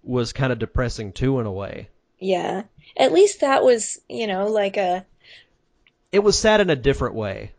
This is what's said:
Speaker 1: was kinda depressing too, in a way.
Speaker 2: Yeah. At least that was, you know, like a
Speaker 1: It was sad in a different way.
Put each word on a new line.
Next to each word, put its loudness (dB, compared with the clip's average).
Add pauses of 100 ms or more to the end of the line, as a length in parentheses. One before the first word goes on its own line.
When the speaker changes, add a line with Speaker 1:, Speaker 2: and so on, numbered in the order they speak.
Speaker 1:
was -2
kinda -2
depressing -4
too, 0
in -4
a -6
way. -10 (300)
Speaker 2:
Yeah. -4 (300)
At 4
least 4
that 2
was, 2
you -6
know, -2
like 0
a -2 (1040)
Speaker 1:
It 4
was 4
sad 4
in 2
a 4
different -2
way. -8